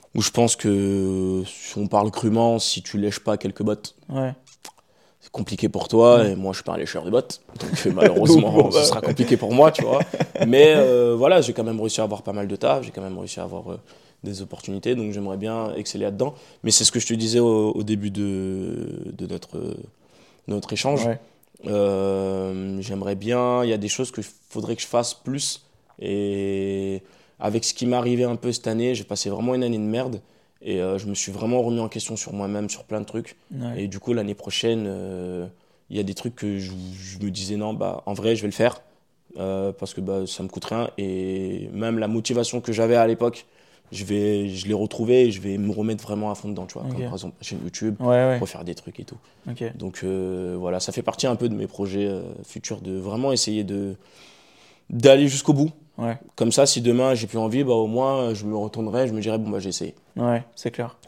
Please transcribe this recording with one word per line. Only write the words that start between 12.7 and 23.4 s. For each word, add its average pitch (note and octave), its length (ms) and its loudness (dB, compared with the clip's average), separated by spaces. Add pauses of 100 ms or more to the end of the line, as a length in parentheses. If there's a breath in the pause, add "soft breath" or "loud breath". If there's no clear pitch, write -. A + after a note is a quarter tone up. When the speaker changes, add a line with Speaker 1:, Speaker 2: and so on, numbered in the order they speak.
Speaker 1:
j'ai A2+ 80 -12
quand G2 120 -12
même F#2+ 160 -10
réussi F#2 200 -10
à F2+ 40 -6
avoir, F2+ 280 -10
euh, F2+ 80 -10 (440 soft breath)
des G2 180 -8
opportunités, G2 540 -4
donc G#2+ 180 -4
j'aimerais G2 240 -6
bien A2 380 -6
exceller G2+ 300 -6
là-dedans. A2 280 -2 (300 loud breath)
Mais A2+ 80 0
c'est - 120 4
ce G2+ 80 4
que B2 80 0
je - 80 -2
te A#2 80 0
disais A2+ 240 2
au, A2 320 4
au G#2+ 120 -4
début G#2 280 -2
de, F#2+ 920 -4 (140)
de F2+ 100 -8
notre, F2 300 -10
de - 180 -8 (720 soft breath)
notre G2+ 260 -4
échange. C3 320 0
Speaker 2:
Ouais. A#2 140 -2 (480 soft breath)
Speaker 1:
Euh, G2 1120 0
j'aimerais G2 340 -6
bien, B2 480 0